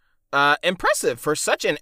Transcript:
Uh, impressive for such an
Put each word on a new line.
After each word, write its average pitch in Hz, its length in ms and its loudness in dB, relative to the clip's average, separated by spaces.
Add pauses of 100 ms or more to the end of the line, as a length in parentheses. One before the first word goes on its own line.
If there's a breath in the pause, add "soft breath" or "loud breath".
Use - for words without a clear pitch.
(320)
Uh, 143 300 4
impressive 175 580 -2
for 151 160 -2
such - 280 -2
an 165 180 0